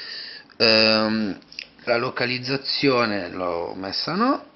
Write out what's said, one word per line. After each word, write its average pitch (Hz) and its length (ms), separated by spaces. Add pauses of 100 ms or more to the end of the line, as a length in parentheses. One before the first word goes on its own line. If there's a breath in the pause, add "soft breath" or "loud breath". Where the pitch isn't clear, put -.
(580 loud breath)
Ehm, 110 800 (460)
la 120 120
localizzazione 123 1300
l'ho 87 440
messa 95 400
no 254 420